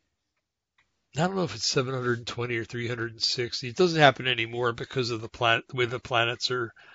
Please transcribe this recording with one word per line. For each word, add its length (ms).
I 40
don't 140
know 80
if 120
it's 120
seven 260
hundred 260
and 80
twenty 300
or 80
three 220
hundred 240
and 100
sixty. 460
It 80
doesn't 240
happen 280
anymore 440
because 380
of 120
the 80
planet, 380
the 80
way 100
the 140
planets 520
are, 220